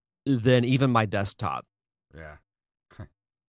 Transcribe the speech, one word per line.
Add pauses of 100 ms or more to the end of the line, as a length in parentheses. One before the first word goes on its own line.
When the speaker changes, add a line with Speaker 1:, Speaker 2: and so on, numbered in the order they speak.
(240)
Speaker 1:
than
even
my
desktop. (500)
Speaker 2:
Yeah. (600)
<laughs> (440)